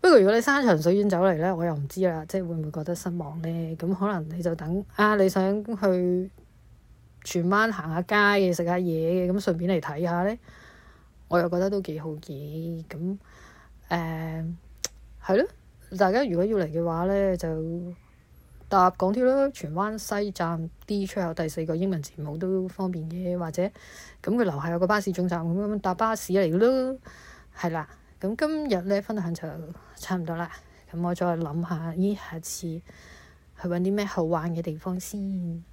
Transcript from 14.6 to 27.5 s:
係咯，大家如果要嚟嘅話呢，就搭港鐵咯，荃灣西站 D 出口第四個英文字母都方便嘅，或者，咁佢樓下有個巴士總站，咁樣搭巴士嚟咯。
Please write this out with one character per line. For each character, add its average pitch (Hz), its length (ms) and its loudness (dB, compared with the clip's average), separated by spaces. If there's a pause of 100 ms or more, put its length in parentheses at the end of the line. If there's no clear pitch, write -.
係 190 140 4
咯， 349 100 2 (500)
大 190 140 4
家 240 100 4
如 214 120 0
果 175 100 2
要 214 140 0
嚟 160 120 0
嘅 165 140 -2
話 170 220 0
呢， 196 300 2
就 170 580 -6 (720)
搭 185 220 6
港 185 200 0
鐵 247 140 2
咯， 277 260 4
荃 156 220 -10
灣 202 240 -2
西 208 360 -4
站 165 360 -2 (180)
D 196 200 -2
出 190 120 -6
口 175 140 -2
第 160 160 -4
四 160 160 -4
個 156 100 -2
英 180 140 0
文 175 140 -2
字 - 160 -12
母 147 180 -6
都 185 320 -2
方 180 240 -4
便 165 160 -6
嘅， 180 300 -4
或 170 120 -4
者， 175 120 -2 (600)
咁 202 120 0
佢 240 100 4
樓 151 160 -2
下 151 80 -4
有 170 100 0
個 185 80 4
巴 208 140 4
士 196 120 -2
總 180 140 -2
站， 175 140 0
咁 170 240 0
樣 208 160 -2
搭 185 140 0
巴 220 200 0
士 185 200 -4
嚟 180 240 4
咯。 262 400 2 (580)